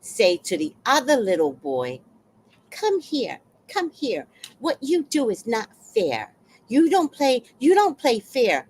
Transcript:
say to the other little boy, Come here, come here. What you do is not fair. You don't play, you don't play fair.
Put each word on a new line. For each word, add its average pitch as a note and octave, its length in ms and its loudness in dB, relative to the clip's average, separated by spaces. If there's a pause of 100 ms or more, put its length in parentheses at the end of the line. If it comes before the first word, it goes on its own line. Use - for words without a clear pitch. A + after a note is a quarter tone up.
say F3+ 360 0
to F3 200 -6
the D3+ 160 -4 (120)
other C4+ 320 2
little F3 360 2
boy, B2+ 480 -6 (680)
Come G4 300 -2
here, A3+ 380 -6 (280)
come F4 240 -4
here. F#3+ 360 -6 (320)
What D4 220 -2
you D#4 220 0
do C#4 260 -2
is G3 180 -6
not A3 220 -4 (260)
fair. C3 380 -2 (340)
You D4+ 220 2
don't E4 220 0
play, C4 320 0 (160)
you D4 160 4
don't G4 220 2
play A#3+ 220 0
fair. G3 500 -2